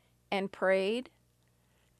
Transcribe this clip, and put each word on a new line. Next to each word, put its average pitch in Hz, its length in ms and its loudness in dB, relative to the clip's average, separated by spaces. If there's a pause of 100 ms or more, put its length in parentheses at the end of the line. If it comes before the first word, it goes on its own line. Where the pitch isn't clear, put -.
(320)
and 196 200 -2
prayed 190 580 0 (920)